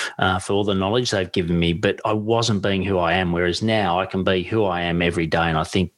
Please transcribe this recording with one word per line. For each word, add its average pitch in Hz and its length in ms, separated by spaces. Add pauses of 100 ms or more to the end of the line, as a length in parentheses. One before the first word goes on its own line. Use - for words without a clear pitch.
(180)
uh, 92 220
for - 120
all 101 120
the 101 100
knowledge 104 380
they've 95 200
given 87 260
me, 85 140
but 98 320
I 110 80
wasn't 110 480
being 98 240
who 95 140
I 85 160
am. 92 180
Whereas 87 300
now 104 360
I 95 60
can 95 200
be 92 180
who 107 240
I 87 160
am 85 180
every 85 260
day. 82 220
And 80 80
I 80 80
think, 92 340